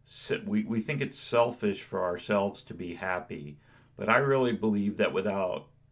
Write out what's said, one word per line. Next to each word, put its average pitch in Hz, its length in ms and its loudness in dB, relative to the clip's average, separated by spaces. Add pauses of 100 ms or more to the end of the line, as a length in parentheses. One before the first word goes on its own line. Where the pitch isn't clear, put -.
se-, - 400 -6
we, 107 180 2
we 110 160 -2
think 139 220 -4
it's 127 160 -4
selfish 117 640 2
for 95 200 -4
ourselves 98 600 0
to - 120 -14
be 85 200 -8
happy, 87 640 -6 (380)
but 101 120 -2
I 113 80 6
really 131 380 4
believe 104 420 0
that 92 160 4
without 95 540 0 (260)